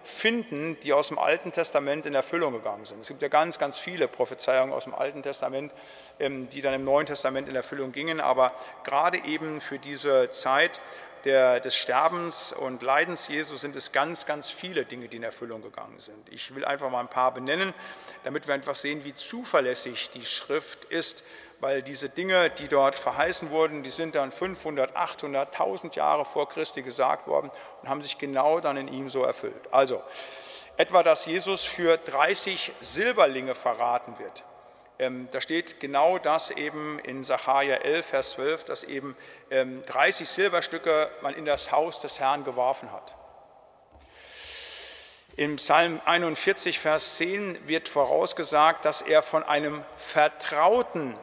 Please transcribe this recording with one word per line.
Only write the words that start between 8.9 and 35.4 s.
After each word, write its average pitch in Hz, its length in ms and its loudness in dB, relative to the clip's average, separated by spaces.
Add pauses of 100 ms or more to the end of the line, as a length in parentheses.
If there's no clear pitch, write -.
eben 156 420 -6
für - 160 -8
diese 135 540 2
Zeit 147 500 2 (440)
der, 131 340 6
des 127 160 0
Sterbens 165 800 2
und 127 280 -6
Leidens 156 460 2
Jesu 147 300 -4
sind 143 180 -8
es 135 160 -4
ganz, 156 340 0
ganz 147 240 -6
viele 180 360 -4
Dinge, 120 240 -12
die 117 80 -12
in 113 60 -10
Erfüllung 113 380 -10
gegangen 107 380 -16
sind. 107 300 -18
Ich - 260 -14
will 135 80 -6
einfach 139 260 -2
mal 123 120 -2
ein 123 80 -8
paar 127 240 2
benennen, 156 400 -2 (500)
damit 139 240 -6
wir 143 60 2
einfach 139 220 -4
sehen, 147 280 -4
wie 139 100 -12
zuverlässig 131 1000 -2
die 120 140 -12
Schrift - 600 -4
ist, - 400 -4 (340)
weil 135 240 0
diese 139 240 -8
Dinge, 180 440 4
die 147 180 -10
dort 139 280 6
verheißen 156 520 0
wurden, 151 340 2
die 131 60 -8
sind 160 260 -4
dann 139 160 0
fünfhundert, 156 640 -4
achthundert, 139 580 -2
tausend - 440 -2
Jahre 151 260 4
vor 143 240 -2
Christi 147 360 -4
gesagt 131 440 0
worden 143 240 2 (300)
und 127 80 -12
haben 143 120 -2
sich 143 160 -8
genau 147 440 2
dann 143 160 0
in 135 100 -6
ihm 135 220 -8
so 131 140 0
erfüllt. 123 480 -4
Also, 127 300 4 (760)
etwa, 180 260 8
dass 160 220 6
Jesus 180 400 -2
für 165 320 4
dreißig 160 800 0
Silberlinge 143 760 2
verraten 120 640 -2
wird. - 260 -12 (540)
Ähm, 127 320 -4
da 135 100 -4